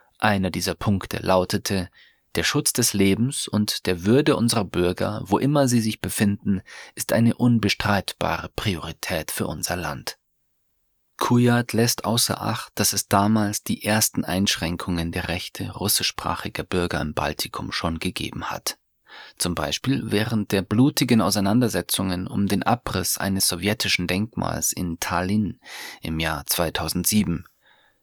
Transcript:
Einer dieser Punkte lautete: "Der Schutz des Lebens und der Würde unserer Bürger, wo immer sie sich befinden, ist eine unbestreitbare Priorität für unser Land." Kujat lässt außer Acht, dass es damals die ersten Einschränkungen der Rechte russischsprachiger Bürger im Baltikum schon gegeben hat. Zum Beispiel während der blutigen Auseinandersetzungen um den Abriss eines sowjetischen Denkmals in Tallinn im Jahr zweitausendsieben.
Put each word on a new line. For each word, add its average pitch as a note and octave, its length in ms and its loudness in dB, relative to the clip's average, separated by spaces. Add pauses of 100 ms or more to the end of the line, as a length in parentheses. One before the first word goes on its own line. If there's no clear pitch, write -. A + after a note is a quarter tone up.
(180)
Einer G2 320 2
dieser F2+ 240 -2
Punkte F#2+ 440 -2
lautete: F#2 720 0 (460)
"Der E2+ 60 2
Schutz - 300 0
des - 220 0
Lebens G2+ 540 2
und - 360 0
der F2+ 200 -2
Würde C#3 300 6
unserer A2+ 300 2
Bürger, F#2 600 0
wo - 120 2
immer C#3 300 4
sie A#2+ 140 4
sich G#2+ 180 -2
befinden, G2+ 600 0 (320)
ist - 180 -4
eine A#2 220 4
unbestreitbare G2 1200 0
Priorität D#2+ 720 -4
für - 160 -4
unser D#2+ 300 -4
Land." D2+ 400 -8 (1000)
Kujat A#2+ 580 2
lässt A2+ 320 2
außer - 340 0
Acht, A2 360 -6
dass G#2 180 0
es - 120 -4
damals G#2 560 2
die - 220 -4
ersten G#2+ 400 0
Einschränkungen F2 880 -2
der F2+ 160 -4
Rechte F2+ 440 -6
russischsprachiger - 920 -4
Bürger F2 380 0
im D2+ 100 -4
Baltikum - 600 -4
schon E2 260 -4
gegeben - 520 -6
hat. - 280 -6 (580)
Zum F2 180 -2
Beispiel E2 520 -2
während G#2+ 440 0
der G2 120 2
blutigen B2 580 4
Auseinandersetzungen G2 1040 0
um G2+ 200 0
den F#2+ 160 0
Abriss - 560 0
eines G2 300 0
sowjetischen F#2 580 0
Denkmals F2+ 640 -2
in E2+ 260 -4
Tallinn F#2 600 0 (400)
im D#2+ 200 -4
Jahr D#2+ 260 -2
zweitausendsieben. F2 1000 0 (580)